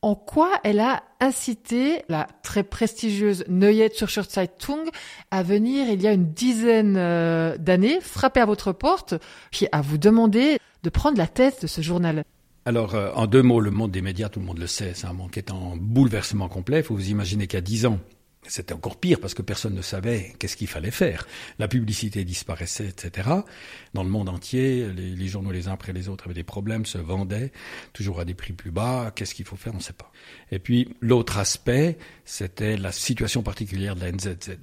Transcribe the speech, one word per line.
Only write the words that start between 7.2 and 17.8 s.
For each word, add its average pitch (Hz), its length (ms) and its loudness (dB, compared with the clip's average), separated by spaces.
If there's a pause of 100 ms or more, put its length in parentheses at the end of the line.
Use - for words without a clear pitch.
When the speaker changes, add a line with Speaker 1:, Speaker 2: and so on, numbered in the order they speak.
Speaker 1:
d'années, 185 440 4
frapper - 400 2
à 233 40 6
votre 208 260 0
porte, 285 440 0 (340)
puis - 220 0
à 151 100 2
vous 147 160 0
demander 226 640 6 (240)
de 170 80 0
prendre 294 260 4
la 175 80 4
tête 254 380 4
de 165 40 -2
ce 165 140 -4
journal ? 165 420 0 (420)
Speaker 2:
Alors, 113 280 0
euh, 101 220 -2
en 113 100 2
deux 123 160 8
mots, 120 200 8
le 104 100 2
monde 107 180 0
des 92 140 -4
médias, 98 260 -4
tout 104 100 -8
le 92 60 -6
monde 87 140 -6
le 85 80 -6
sait, 90 260 -6
c'est 92 140 -10
un 90 60 -8
monde 90 180 -10
qui - 80 -8
est 101 100 -12
en 92 260 -8
bouleversement 104 760 2
complet. 131 340 -2
Faut 113 100 -4
vous 98 160 -4
imaginer 101 380 -2
qu'il 101 100 -4
y - 20 -2
a - 20 -6
dix 107 260 0